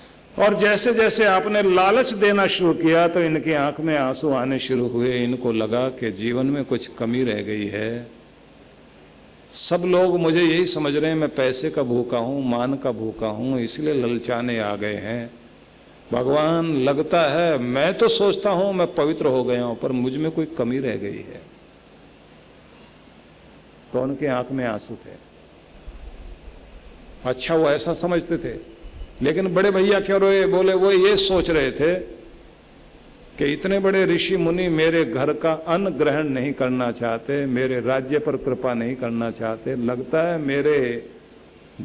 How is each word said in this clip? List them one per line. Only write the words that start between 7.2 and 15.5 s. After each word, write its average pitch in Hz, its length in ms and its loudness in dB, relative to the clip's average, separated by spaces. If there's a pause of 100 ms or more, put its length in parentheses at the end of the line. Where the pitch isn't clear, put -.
रह 107 200 -2
गई 104 240 -6
है। 113 520 -8 (1300)
सब - 340 -2
लोग 180 340 4
मुझे 165 220 2
यही 170 260 2
समझ 143 280 0
रहे 156 140 0
हैं, 160 80 0
मैं 151 140 0
पैसे 131 380 0
का 147 140 -2
भूखा 123 340 -2
हूँ, 131 300 -2
मान 120 280 0
का 135 180 -4
भूखा 110 360 -6
हूँ, 123 300 -4
इसलिए 151 360 -2
ललचाने 120 640 -2
आ 104 180 -2
गए 104 200 -4
हैं। 117 340 -8 (800)